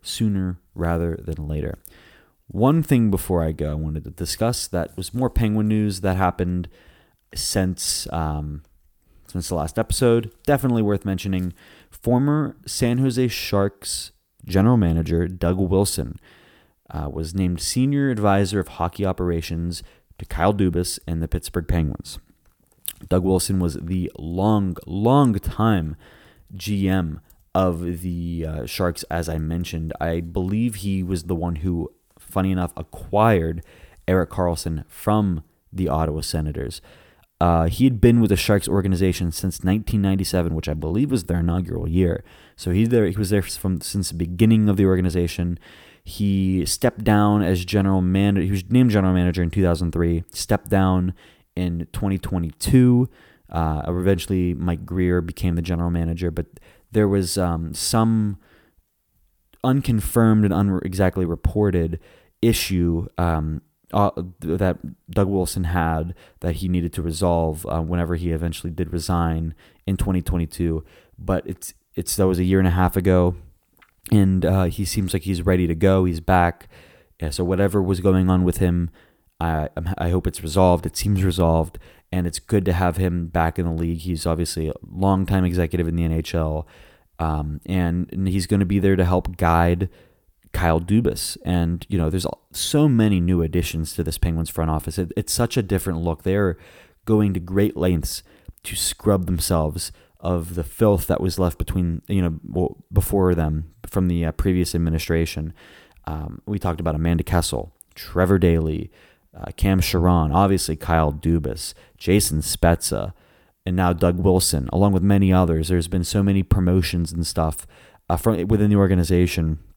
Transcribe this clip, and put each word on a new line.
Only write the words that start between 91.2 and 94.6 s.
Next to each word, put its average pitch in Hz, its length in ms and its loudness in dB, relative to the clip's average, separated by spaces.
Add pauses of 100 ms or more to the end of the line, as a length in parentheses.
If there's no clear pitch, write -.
And, 85 420 0
you 98 100 -2
know, 80 120 2
there's 85 160 -2 (260)
so 151 380 2
many 110 300 4
new 87 220 2
additions 82 520 -2
to 82 100 -4
this 78 140 -4
Penguins 82 320 0
front 80 220 -2